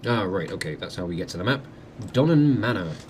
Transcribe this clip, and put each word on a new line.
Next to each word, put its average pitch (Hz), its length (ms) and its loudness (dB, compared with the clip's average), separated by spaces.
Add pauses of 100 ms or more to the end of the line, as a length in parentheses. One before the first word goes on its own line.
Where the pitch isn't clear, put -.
Ah, 113 180 0
right, 92 280 -2
okay, 80 240 -6
that's - 200 -10
how 90 100 -6
we 87 120 -4
get 85 120 -4
to - 80 -10
the 87 60 -6
map. 135 180 0 (520)
Donnan 147 460 6
Manor. 101 300 0 (200)